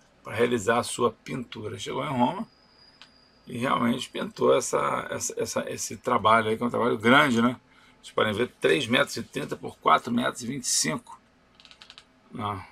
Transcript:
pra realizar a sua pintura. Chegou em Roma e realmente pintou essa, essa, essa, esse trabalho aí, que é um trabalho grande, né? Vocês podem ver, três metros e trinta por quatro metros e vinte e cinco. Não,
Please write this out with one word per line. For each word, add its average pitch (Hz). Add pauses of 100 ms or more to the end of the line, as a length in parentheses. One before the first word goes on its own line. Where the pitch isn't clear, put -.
(220)
pra -
realizar 117
a 120
sua 117
pintura. 110
Chegou 131
em 151
Roma 147 (1000)
e -
realmente 120
pintou 139
essa, 139
essa, -
essa, -
esse -
trabalho 110
aí, 110
que 113
é 120
um 120
trabalho 117
grande, 120
né? 123 (440)
Vocês -
podem 110
ver, 117 (120)
três 147
metros 135
e 117
trinta 143
por -
quatro -
metros 123
e 113
vinte 131
e -
cinco. - (1120)
Não, 104